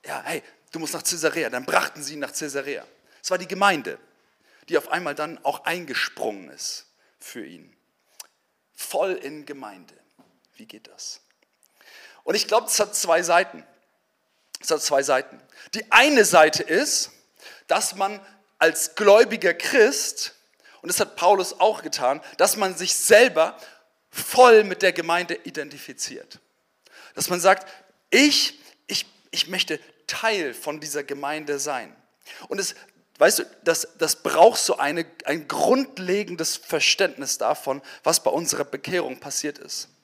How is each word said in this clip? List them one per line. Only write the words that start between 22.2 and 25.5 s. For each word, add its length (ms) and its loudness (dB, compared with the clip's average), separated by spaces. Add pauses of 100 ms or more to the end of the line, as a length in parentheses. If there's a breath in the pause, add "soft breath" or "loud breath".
dass 200 2
man 180 -2
sich 200 -4
selber 640 4 (520 loud breath)
voll 540 6
mit 180 -6
der 120 2
Gemeinde 500 -4
identifiziert. 960 -14 (760 loud breath)